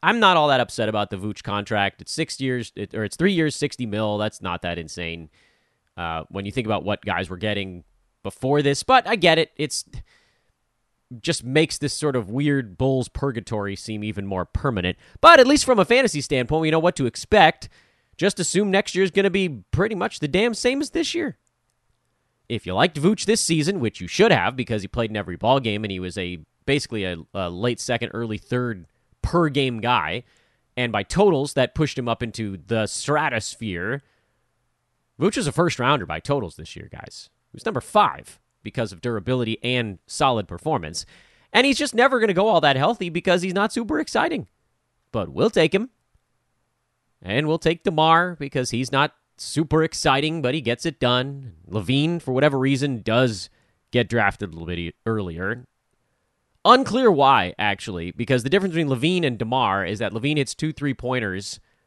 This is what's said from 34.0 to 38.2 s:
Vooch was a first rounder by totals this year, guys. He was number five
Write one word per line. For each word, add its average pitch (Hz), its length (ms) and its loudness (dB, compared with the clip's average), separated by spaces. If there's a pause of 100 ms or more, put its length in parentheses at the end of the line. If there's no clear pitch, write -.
Vooch 190 160 0
was 233 100 -2
a 139 60 -2
first 165 260 0
rounder 123 280 2
by 78 120 -6
totals 110 380 -4
this - 180 -16
year, 73 160 -16
guys. - 400 -18 (220)
He - 40 -20
was - 80 -12
number 190 160 -4
five - 600 0 (220)